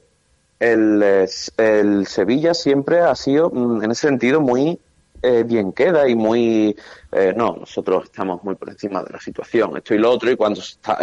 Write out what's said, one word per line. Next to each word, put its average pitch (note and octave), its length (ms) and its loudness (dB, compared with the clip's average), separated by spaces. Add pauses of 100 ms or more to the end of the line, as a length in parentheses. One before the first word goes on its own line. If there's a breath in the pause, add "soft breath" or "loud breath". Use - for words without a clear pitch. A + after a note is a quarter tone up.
(600)
el, A2 440 2
eh, G2 200 4
s-, - 340 -8
el G#2 500 2
Sevilla C3 460 0
siempre C#3+ 460 0
ha E3 160 2
sido, D3 340 0
mm, A#2+ 340 -2
en G#2+ 80 -2
ese A#2 160 -2
sentido, C3 340 2
muy, C#3 380 0 (420)
eh, A#2+ 240 2
bien A2+ 280 -2
queda D3 340 2
y A#2+ 80 2
muy, A2 600 2 (360 loud breath)
eh, F#2+ 240 2
"No, G#2+ 240 -2
nosotros F#2 460 -4
estamos F#2+ 380 -8
muy F#2+ 120 -6
por - 140 -16
encima G2 340 -8
de - 100 -16
la F2 60 -18
situación", G2+ 580 -4
esto - 180 -6
y - 20 2
lo A2+ 140 2
otro, A2+ 200 0
y B2+ 40 2
cuando G#2 240 -2
está, - 440 -8